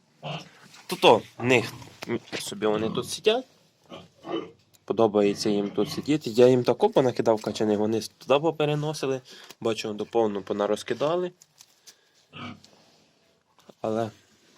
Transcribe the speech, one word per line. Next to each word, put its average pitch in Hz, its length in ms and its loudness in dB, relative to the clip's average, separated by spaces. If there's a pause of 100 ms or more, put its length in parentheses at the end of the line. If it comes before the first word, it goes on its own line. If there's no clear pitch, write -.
(880)
Тут 175 180 -2
о, 117 160 8 (160)
в 117 60 -8
них 120 300 2 (680)
собі 104 280 -6
вони 107 220 0
тут - 200 -8
сидять. 240 360 -2 (1400)
Подобається 104 640 2
їм 101 200 0
тут 98 220 -2
сидіти. 143 380 -4
Я 120 180 8
їм 127 160 6
таку 131 260 2
понакидав 117 520 2
качани, 107 360 -2
вони 107 240 -2 (160)
туди 131 220 2
попереносили. 151 840 -2 (400)
Бачу, 110 320 -4
доповну 104 480 -2
понарозкидали. 113 880 -2 (2500)
Але 110 280 -2 (480)